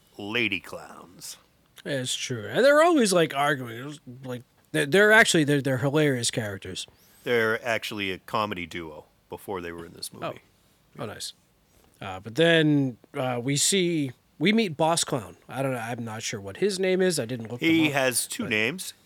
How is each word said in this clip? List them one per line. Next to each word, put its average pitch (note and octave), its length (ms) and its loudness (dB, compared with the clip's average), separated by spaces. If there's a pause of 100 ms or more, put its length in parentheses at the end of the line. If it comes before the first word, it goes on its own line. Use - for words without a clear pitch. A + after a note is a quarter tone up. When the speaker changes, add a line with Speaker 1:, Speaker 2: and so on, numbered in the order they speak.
(180)
Speaker 1:
lady G#2 420 -2
clowns. D#2+ 760 -18 (480)
Speaker 2:
It's C3+ 280 -4
true. A2+ 320 -6
And D3 200 0
they're D4 180 6
always, C#4+ 300 4
like, E3 200 2
arguing. C3+ 460 -2
It B2+ 60 -10
was, D3 160 -12 (240)
like, B2 180 -8 (300)
they're, D3+ 120 0
they're G3+ 280 6
actually, G#3+ 320 6
they're, C#3+ 160 2
they're C3 160 0
hilarious C3+ 520 2
characters. F#2+ 580 -8 (360)
Speaker 1:
They're A2+ 420 2
actually G#2+ 460 -2
a F2+ 60 -6
comedy G#2 480 -4
duo D#2+ 400 -12 (240)
before F#2 320 -8
they E2+ 100 -8
were E2+ 140 -12
in E2+ 80 -18
this - 180 -14
movie. B2 300 -12 (580)
Speaker 2:
Oh, C#3+ 40 -8
oh - 20 -10
nice. - 260 -12 (680)
Uh, F#2+ 180 -10
but A2 160 -12
then, D3+ 640 4 (200)
uh, B2+ 240 -2
we C#3 140 0
see, E3+ 560 0 (260)
we F#3+ 160 2
meet G#3+ 240 2
Boss E3 260 2
Clown. F#2 320 -6 (140)
I B2+ 120 -6
don't C3+ 120 -2
know. B2 60 -4
I'm A#2+ 260 -6
not A2 180 -8
sure - 160 -8
what G2 180 -12
his F#3+ 220 0
name F#3 220 2
is. F#3 180 2
I B2 60 -4
didn't A2+ 260 -8
look A#2+ 80 -8
Speaker 1:
He D#3+ 240 4
Speaker 2:
him D3+ 40 4
up, C#3+ 60 0
Speaker 1:
has C3 340 2
two - 160 -8
Speaker 2:
but G3+ 60 -6
Speaker 1:
names, A#2 440 -2 (120)